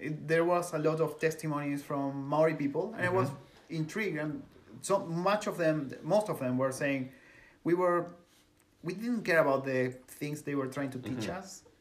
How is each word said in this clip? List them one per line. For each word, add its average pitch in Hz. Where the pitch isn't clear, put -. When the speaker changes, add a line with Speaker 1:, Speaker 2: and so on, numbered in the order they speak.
Speaker 1:
It, 147
there 165
was 175
a 156
lot 156
of 151
testimonies 147
from 139
Maori 156
people, 147
and 180
I -
was 185
Speaker 2:
Mm-hmm. -
Speaker 1:
intrigued. 160
And 151
so 151
much 185
of -
them, 156
most 196
of 160
them 127
were 131
saying, 135
"We 170
were, 175
we 175
didn't 226
care 165
about 135
the 127
things 147
they 143
were 135
trying 135
to 127
teach 123
Speaker 2:
Mm-hmm. 180
Speaker 1:
us, -